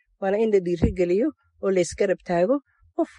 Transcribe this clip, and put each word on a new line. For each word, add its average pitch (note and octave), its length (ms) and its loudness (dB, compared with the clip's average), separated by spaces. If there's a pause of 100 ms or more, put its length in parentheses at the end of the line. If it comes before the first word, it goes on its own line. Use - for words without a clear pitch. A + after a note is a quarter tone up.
(220)
Waana G3 160 -2
in A3+ 140 0
la G3+ 80 4
dhiirigeliyo F3+ 680 0 (360)
oo G3 80 0
la F#3 100 2
isgarab F#3 440 -2
taago. F#3 360 0 (360)
Qof E4 220 -2